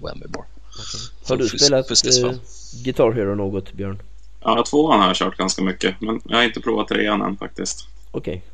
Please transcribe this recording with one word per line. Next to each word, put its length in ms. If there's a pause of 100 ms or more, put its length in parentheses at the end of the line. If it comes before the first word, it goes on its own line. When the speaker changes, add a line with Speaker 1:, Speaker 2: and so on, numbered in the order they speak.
Speaker 1:
whammy 240
bar. 180 (280)
Speaker 2:
Okej. 280 (220)
Speaker 1:
Så 100
Speaker 2:
Har 60
du 100
Speaker 1:
fusk-, 160
Speaker 2:
spelat, 240
Speaker 1:
fuskas 300
Speaker 2:
eh, 60
Speaker 1:
fram. 160 (440)
Speaker 2:
Guitar 280
Hero 220
något, 380
Björn? 300 (420)
Speaker 3:
Ja, 260
tvåan 300
har 60
jag 100
kört 200
ganska 260
mycket, 380
men 240
jag 120
har 80
inte 160
provat 280
trean 340
än 140
faktiskt. 480 (260)
Speaker 2:
Okej, 320 (120)